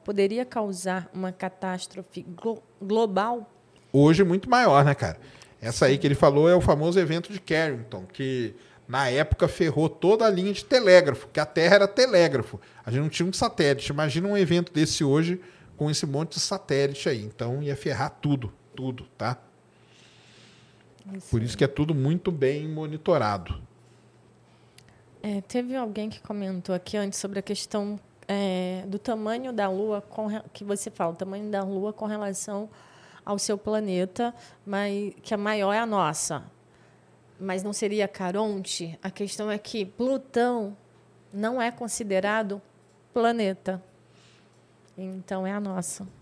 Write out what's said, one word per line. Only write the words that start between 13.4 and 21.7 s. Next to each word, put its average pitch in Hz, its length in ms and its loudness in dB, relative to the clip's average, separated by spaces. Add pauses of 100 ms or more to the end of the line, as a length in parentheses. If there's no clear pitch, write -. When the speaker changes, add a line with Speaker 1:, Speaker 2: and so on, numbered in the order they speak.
Speaker 2:
Imagina 151 360 0
um 202 100 2
evento 170 340 2
desse 160 320 0
hoje 160 380 2 (340)
com 151 140 -2
esse 151 160 -2
monte 147 300 -4
de 160 40 -4
satélite 139 680 -2
aí. 117 160 -2
Então 127 380 -6
ia 143 120 -4
ferrar 135 360 -4 (100)
tudo, 131 320 -2 (220)
tudo, 127 320 -8 (100)
tá? 113 220 -4 (1800)
Speaker 1:
Isso 185 140 -16
Speaker 2:
Por 117 120 0
Speaker 1:
aí. 117 60 -4
Speaker 2:
isso - 100 -8
que - 60 2
é 135 40 2
tudo 151 260 -2